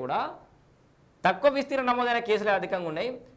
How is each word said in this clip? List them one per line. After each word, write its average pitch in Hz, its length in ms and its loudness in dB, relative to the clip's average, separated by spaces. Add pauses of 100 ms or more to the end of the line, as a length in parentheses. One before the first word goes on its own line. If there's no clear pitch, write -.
కూడా 139 160 -2 (1080)
తక్కువ 190 240 4
విస్తీర్ణం 269 400 -2
నమోదైన 240 280 2 (100)
కేసులే 208 240 2
అధికంగా 180 400 -2
ఉన్నాయి. 196 180 -4 (260)